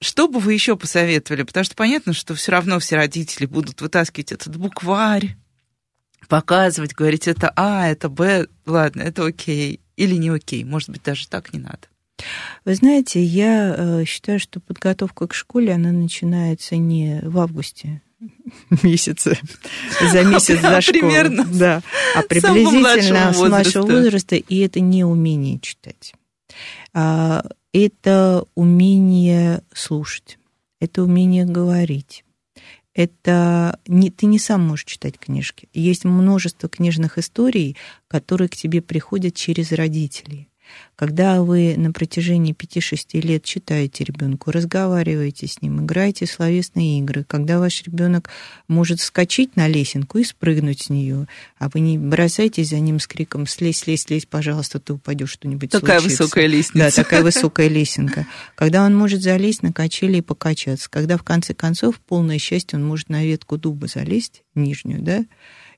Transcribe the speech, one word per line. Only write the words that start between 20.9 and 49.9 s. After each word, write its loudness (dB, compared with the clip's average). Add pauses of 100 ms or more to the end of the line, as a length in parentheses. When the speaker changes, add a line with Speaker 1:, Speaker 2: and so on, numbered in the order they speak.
Speaker 1:
Примерно. 2
Speaker 2:
Да. 2 (340)
А 2
Speaker 1:
С 0
самого 4
Speaker 2:
приблизительно 6
Speaker 1:
младшего 4
Speaker 2:
с 2 (120)
младшего 4
Speaker 1:
возраста. -
Speaker 2:
возраста, 2
и -2
это 0
не 4
умение 0
читать. -18 (800)
А, 0 (280)
это 2 (100)
умение 4 (120)
слушать. -8 (420)
Это -2
умение 4
говорить. -2 (720)
Это 0
не, 4
ты -2
не 4
сам 0
можешь -6
читать -12
книжки. -10
Есть 0
множество 2
книжных -2
историй, -2 (320)
которые -2
к -14
тебе -2
приходят -6
через -4
родителей. -6 (460)
Когда 2
вы 2
на 0
протяжении 0
пяти-шести -6
лет -2
читаете -4
ребёнку, -4
разговариваете -2
с -14
ним, -4
играете -2
в -6
словесные -2
игры, -4
когда -2
ваш -2
ребёнок -2 (380)
может 0
вскочить -2
на 2
лесенку -2